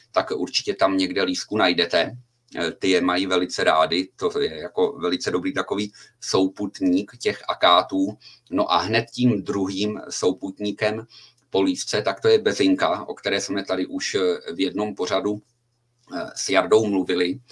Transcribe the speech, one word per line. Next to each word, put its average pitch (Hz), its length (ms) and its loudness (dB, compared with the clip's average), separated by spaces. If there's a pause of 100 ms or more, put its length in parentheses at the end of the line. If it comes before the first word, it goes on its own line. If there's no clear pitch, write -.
(120)
tak - 200 0
určitě - 440 -4
tam 98 220 2
někde 92 260 0
lísku 90 340 -4
najdete. 87 600 2 (400)
Eh, 82 140 -2
ty - 180 -2
je 90 120 4
mají 90 240 0
velice 92 380 0
rády, 82 520 2
to 82 240 -2
je 78 180 -2
jako 85 340 -2
velice 87 400 -2
dobrý 92 220 -2
takový 101 380 -4 (300)
souputník 95 960 0
těch - 300 -4
akátů. 95 720 2 (340)
No 95 200 0
a 90 60 4
hned 110 340 0
tím 117 320 2
druhým 101 680 -2
souputníkem 104 960 -4 (440)
po 98 120 2
lísce, 95 400 0
tak 98 180 -2
to - 80 0
je 110 120 8
bezinka, 95 680 2
o - 60 -8
které 101 280 -2
jsme 98 240 -4
tady 92 200 -2
už, - 300 -4
eh, 90 380 0
v 87 60 -6
jednom 101 360 -2
pořadu, 98 460 -2 (760)
eh, - 180 -6
s - 140 -6
Jardou 95 360 4
mluvili, 92 540 0 (120)